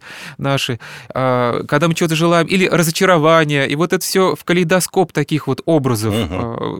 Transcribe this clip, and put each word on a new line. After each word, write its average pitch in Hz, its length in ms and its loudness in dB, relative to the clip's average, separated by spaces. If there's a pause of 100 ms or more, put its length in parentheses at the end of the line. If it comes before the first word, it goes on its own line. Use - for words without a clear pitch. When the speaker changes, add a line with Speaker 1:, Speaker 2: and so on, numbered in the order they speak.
(380)
Speaker 1:
наши, 135 420 -2 (340)
а, 123 540 0
когда 151 200 0
мы 165 60 0
чего-то 160 220 -2
желаем, 170 320 2
или 180 200 2
разочарование. 160 1040 2
И 143 60 -2
вот 175 180 -2
это 175 100 0
все 185 320 0
в - 80 -12
калейдоскоп 175 720 0
таких 147 340 -2
вот 135 180 -2
образов, 123 480 2
Speaker 2:
Мгм. 95 200 -2
Speaker 1:
э, 117 220 -6 (240)